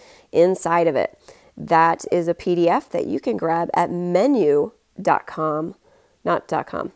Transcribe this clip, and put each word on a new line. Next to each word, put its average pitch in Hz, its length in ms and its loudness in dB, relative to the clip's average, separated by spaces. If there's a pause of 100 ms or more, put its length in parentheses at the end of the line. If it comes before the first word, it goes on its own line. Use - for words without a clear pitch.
(320)
inside 175 560 2
of 147 80 0
it. - 220 -2 (380)
That 165 560 2
is 170 160 0
a 170 60 2
P 175 220 -4
D 170 120 2
F 208 220 0
that - 160 -4
you - 140 -4
can 220 180 -4
grab 165 360 -2
at - 180 0
menu 180 800 2 (300)
dot 185 260 0
com, 156 480 -6 (500)
not - 220 -2
dot - 200 -4
com, - 280 -10